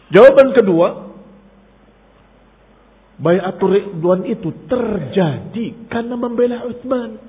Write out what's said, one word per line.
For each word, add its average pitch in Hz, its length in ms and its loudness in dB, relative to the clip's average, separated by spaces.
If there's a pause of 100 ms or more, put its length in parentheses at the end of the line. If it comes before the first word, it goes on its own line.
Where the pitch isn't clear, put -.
Jawaban 269 480 6
kedua, 190 560 0 (2000)
Bai'atul 180 640 -2
Ridwan 185 480 -2
itu 220 240 -6 (160)
terjadi 196 1200 -4
karena 233 320 -8
membela 240 480 -4
Utsman. 240 640 -8